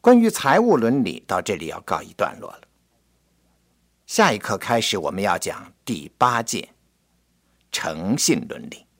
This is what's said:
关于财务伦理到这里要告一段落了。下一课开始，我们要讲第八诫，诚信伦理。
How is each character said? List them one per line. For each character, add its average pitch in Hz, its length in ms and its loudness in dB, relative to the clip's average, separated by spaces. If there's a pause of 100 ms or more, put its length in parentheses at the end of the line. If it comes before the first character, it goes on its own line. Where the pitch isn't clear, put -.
关 240 200 8
于 226 100 4
财 147 300 2
务 226 160 4
伦 120 260 2
理 95 240 -4
到 92 160 -2
这 98 140 -4
里 80 100 -10
要 80 140 -10
告 80 200 -4
一 82 120 -20
段 - 260 -4
落 - 140 -16
了。 - 160 -20 (1400)
下 190 260 4
一 107 60 -2
课 98 180 -6
开 117 240 0
始， 107 160 -2
我 76 140 -2
们 92 100 -6
要 98 160 0
讲 - 360 -10 (120)
第 78 320 -8
八 123 280 2
诫， - 240 -6 (1040)
诚 82 440 -6
信 - 320 0
伦 - 220 -12
理。 - 160 -20 (140)